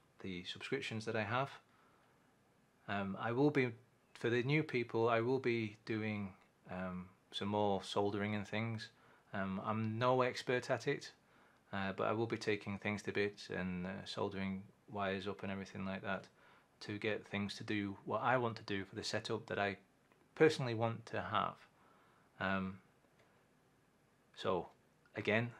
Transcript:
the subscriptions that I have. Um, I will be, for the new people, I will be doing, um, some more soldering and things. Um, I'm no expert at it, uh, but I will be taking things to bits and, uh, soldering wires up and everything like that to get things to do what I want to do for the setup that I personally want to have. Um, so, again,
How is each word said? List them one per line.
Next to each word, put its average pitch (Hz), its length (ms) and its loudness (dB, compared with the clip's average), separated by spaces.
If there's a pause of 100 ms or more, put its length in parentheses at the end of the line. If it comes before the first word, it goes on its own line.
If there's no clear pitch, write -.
(220)
the 90 240 -6
subscriptions - 600 -4
that 113 100 -2
I 107 80 2
have. 123 280 0 (1400)
Um, 98 320 -2
I 117 120 -2
will 139 180 6
be, 127 220 2 (420)
for - 160 0
the 120 140 4
new 147 200 2
people, 117 460 2
I 117 120 6
will 123 180 2
be 117 460 0
doing, 107 480 -2 (380)
um, 92 380 -6 (220)
some - 180 -2
more 104 340 2
soldering 104 520 0
and 101 120 -2
things. 110 420 -4 (440)
Um, 98 300 -2
I'm 110 340 0
no 127 240 4
expert 123 480 0
at 123 180 0
it, 143 240 -2 (600)
uh, 98 200 -2
but 107 140 2
I 104 40 4
will 113 160 2
be 110 100 -2
taking 104 400 0
things 104 260 0
to 101 80 -4
bits 101 380 0
and, 92 380 -2
uh, 98 180 -8
soldering 98 580 -2 (240)
wires 98 400 -2
up 101 140 -6
and 101 100 -4
everything 98 340 -6
like 95 180 -4
that 95 240 -2 (540)
to 104 180 -4
get 107 260 0
things 101 300 -2
to - 80 -8
do 101 420 0
what 107 160 0
I 123 160 4
want 117 200 0
to - 60 -14
do 98 220 -2
for - 100 -12
the 101 80 -6
setup 107 440 -2
that 107 100 -2
I 101 200 2 (580)
personally 143 400 6
want 113 320 0
to 104 140 -4
have. 92 340 2 (840)
Um, 95 400 0 (1600)
so, 95 320 0 (480)
again, 107 340 2 (100)